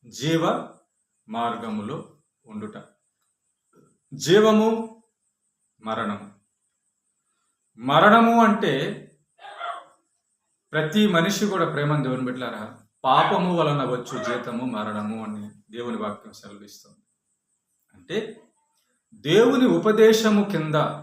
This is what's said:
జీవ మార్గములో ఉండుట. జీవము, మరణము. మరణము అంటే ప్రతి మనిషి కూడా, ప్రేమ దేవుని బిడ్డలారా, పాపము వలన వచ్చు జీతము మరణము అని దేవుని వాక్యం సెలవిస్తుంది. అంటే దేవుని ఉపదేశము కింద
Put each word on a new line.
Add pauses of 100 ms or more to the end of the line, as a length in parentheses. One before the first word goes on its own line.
జీవ (600)
మార్గములో (280)
ఉండుట. (1300)
జీవము, (840)
మరణము. (1500)
మరణము
అంటే (1700)
ప్రతి
మనిషి
కూడా,
ప్రేమ
దేవుని
బిడ్డలారా, (240)
పాపము
వలన
వచ్చు
జీతము
మరణము
అని (220)
దేవుని
వాక్యం
సెలవిస్తుంది. (920)
అంటే (720)
దేవుని
ఉపదేశము
కింద (280)